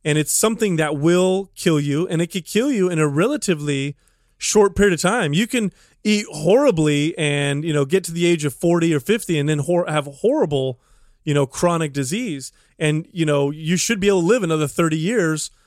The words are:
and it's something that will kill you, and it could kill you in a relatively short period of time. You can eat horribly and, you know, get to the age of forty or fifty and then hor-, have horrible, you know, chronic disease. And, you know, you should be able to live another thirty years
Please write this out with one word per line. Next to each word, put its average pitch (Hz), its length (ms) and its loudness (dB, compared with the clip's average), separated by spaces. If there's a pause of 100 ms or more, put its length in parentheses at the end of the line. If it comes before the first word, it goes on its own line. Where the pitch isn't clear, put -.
and 151 140 0
it's 147 140 -2
something 214 440 0
that 151 200 -2
will 185 580 2
kill 160 240 0
you, 143 300 -2
and 165 120 -2
it 170 120 -2
could 180 140 -6
kill 247 260 0
you 190 180 0
in 170 80 -2
a 156 80 2
relatively 147 920 -2 (420)
short 202 360 2
period 196 200 4
of 151 60 -2
time. 185 340 0
You 208 120 2
can 220 260 -2 (300)
eat 208 280 0
horribly 156 840 2
and, 143 480 -2
you 165 80 -2
know, 147 120 2
get 175 200 0
to 165 80 -10
the 170 140 0
age 165 180 2
of 139 80 -2
forty 170 420 2
or 147 60 0
fifty 196 380 -2
and 143 100 -2
then 151 120 0
hor-, 175 260 0
have 151 200 -2
horrible, 143 760 -2 (440)
you 156 80 -2
know, 143 140 2
chronic 165 460 -2
disease. 143 580 -6 (280)
And, 156 340 0
you 160 120 -2
know, 143 260 2
you 156 260 -2
should 208 240 -2
be 196 80 2
able 190 140 4
to 165 40 2
live 226 160 4
another 160 240 0
thirty 160 320 0
years 165 520 -2 (160)